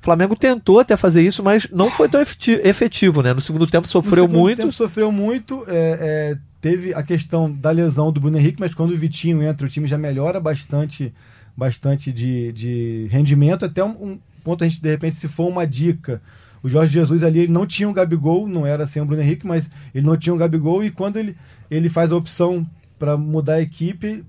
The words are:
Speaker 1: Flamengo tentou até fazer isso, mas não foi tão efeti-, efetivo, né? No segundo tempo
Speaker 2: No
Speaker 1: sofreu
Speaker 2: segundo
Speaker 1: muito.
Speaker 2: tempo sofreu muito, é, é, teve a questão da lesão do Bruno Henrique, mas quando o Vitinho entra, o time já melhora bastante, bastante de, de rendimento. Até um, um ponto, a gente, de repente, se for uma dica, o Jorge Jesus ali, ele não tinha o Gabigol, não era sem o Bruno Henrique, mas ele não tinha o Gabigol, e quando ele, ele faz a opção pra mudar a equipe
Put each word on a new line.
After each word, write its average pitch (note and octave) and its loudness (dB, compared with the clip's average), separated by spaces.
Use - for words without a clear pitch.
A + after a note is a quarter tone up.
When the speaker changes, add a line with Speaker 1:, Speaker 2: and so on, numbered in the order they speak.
Speaker 1:
Flamengo F3+ 2
tentou A#3 4
até A3+ 4
fazer E3+ 4
isso, G3 2
mas G#3 2
não F#3+ 2
foi - 2
tão C#4 4
efeti-, - 0
efetivo, F#3+ 2
né? B2 2
No C3 0
segundo D#3+ 0
tempo E3+ 2
Speaker 2:
No - -12
Speaker 1:
sofreu F3+ 4
Speaker 2:
segundo E3+ 4
Speaker 1:
muito. G3+ 4
Speaker 2:
tempo C#4 -2
sofreu G#3+ -2
muito, A3 -4
é, E3 0
é, D3+ -2
teve F3+ -2
a D#3 -6
questão E3 -2
da C#3+ -2
lesão D#3+ 2
do D3 -2
Bruno D3+ 0
Henrique, D3 2
mas F3+ -4
quando E3 -2
o F3 -2
Vitinho D#3+ -2
entra, C#3+ -4
o C3 -6
time D3+ -6
já D3 -2
melhora D3+ -4
bastante, D3 -4
bastante C#3 -4
de, A#2+ -4
de A#2 -6
rendimento. D3 2
Até F3+ -4
um, G#3 -2
um G3+ -12
ponto, E3+ -4
a E3+ 2
gente, E3 -4
de D#3+ -2
repente, D#3+ -4
se - -12
for E3 -4
uma F3+ -2
dica, C#3+ -4
o C3+ -4
Jorge D3+ 4
Jesus D#3+ 2
ali, E3 4
ele E3+ 2
não F#3 2
tinha G#3 -4
o G3+ -2
Gabigol, E3+ 0
não F3 -4
era D3 -2
sem D3+ -6
o D3 -4
Bruno D3+ -2
Henrique, D3+ -2
mas E3 -2
ele C#3 0
não D#3+ 4
tinha E3+ -2
o E3+ -2
Gabigol, E3 0
e G#3 -2
quando G3 -6
ele, G#3 -8
ele E3 0
faz E3 0
a E3+ 0
opção F3 -2
pra D3 -2
mudar D3+ -2
a E3 2
equipe F3+ -6